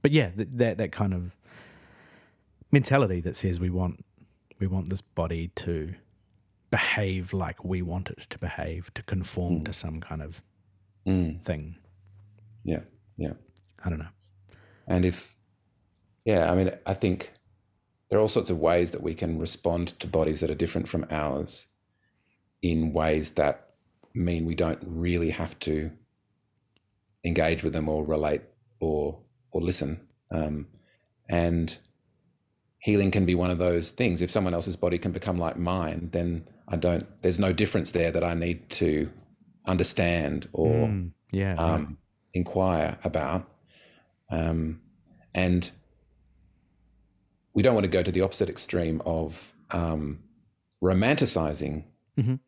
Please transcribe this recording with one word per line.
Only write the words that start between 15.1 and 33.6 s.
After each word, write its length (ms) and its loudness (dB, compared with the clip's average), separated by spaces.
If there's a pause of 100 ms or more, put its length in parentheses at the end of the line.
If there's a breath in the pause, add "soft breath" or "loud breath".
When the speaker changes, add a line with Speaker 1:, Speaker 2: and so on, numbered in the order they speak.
Speaker 2:
yeah, 260 4
I 40 4
mean, 160 4 (160)
I 80 0
think 380 -2 (760)
there 100 4
are 40 6
all 60 4
sorts 220 0
of 80 2
ways 340 4
that 100 -8
we 120 -4
can 240 -2
respond 640 -2
to 60 -8
bodies 340 0
that 100 0
are 40 -2
different 340 -2
from 220 -2
ours 560 -4 (960)
in 320 2
ways 380 2
that 400 0 (440)
mean 300 0
we 100 -2
don't 300 0
really 460 0
have 300 -6
to 300 -2 (1300)
engage 400 2
with 80 0
them 160 -2
or 160 0
relate 380 0 (380)
or, 380 -2 (320)
or 120 -2
listen. 440 -2 (240)
Um, 380 -4 (600 soft breath)
and 480 0 (1040)
healing 320 4
can 140 4
be 100 4
one 160 2
of 80 0
those 320 2